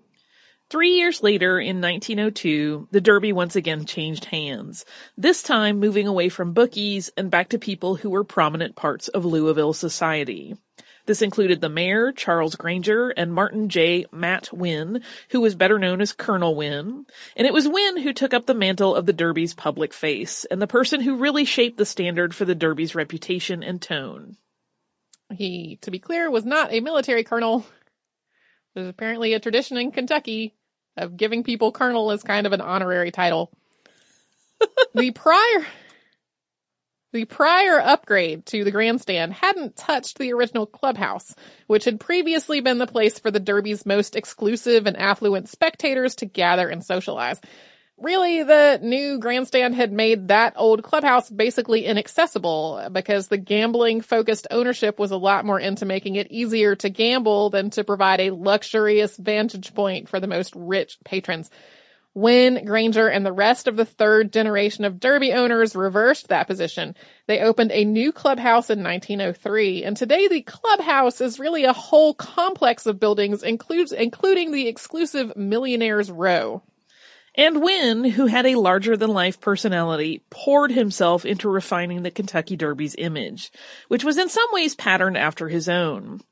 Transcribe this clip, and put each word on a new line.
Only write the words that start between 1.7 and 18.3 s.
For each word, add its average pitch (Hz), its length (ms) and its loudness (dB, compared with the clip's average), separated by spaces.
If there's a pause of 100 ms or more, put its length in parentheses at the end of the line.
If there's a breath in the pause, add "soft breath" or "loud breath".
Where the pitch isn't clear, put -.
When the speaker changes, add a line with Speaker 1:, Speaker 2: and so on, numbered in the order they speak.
Speaker 1:
nineteen 180 400 -4
oh 214 100 0
two, 151 600 -4
the 196 80 4
Derby 202 320 4
once 180 240 -2
again 156 300 -4
changed 156 400 -8
hands, 143 580 -10 (340 loud breath)
this 320 240 2
time 208 380 0
moving 202 260 2
away 185 220 0
from 175 240 -4
bookies 208 640 0
and 196 120 -6
back 180 200 2
to 233 100 -4
people 185 380 -4
who 202 140 -6
were 190 120 0
prominent 160 540 -2
parts - 320 -6
of 185 160 -4
Louisville 156 480 0
society. 147 840 -4 (520 soft breath)
This 214 160 0
included 190 380 2
the 160 100 -2
mayor, 196 420 0
Charles 165 420 -2
Granger, 190 540 -2
and 170 240 -4
Martin 202 360 -2
J. 175 440 2
Matt 175 400 -6
Wynn, 175 500 -6 (280 loud breath)
who 254 100 0
was 214 160 2
better 190 220 4
known 185 240 0
as 202 100 -4
Colonel 175 420 -2
Wynn. 151 500 -6 (320 loud breath)
And 240 100 2
it - 80 2
was 302 120 2
Wynn 381 300 0
who 262 160 -4
took 262 220 -2